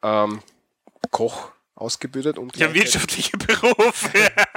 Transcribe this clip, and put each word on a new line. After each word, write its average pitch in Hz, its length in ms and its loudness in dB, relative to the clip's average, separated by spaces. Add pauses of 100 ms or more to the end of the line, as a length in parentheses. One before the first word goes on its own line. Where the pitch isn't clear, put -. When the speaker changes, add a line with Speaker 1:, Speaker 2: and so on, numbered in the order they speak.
Speaker 1:
ähm, 107 400 0 (680)
Koch - 400 -4 (240)
ausgebildet 131 600 -6
und 123 180 -14
Speaker 2:
Ja, 160 100 2
Speaker 1:
gleichzeitig - 680 0
Speaker 2:
wirtschaftliche - 20 -6
Berufe. 220 760 2
<laughs> 202 200 4 (240)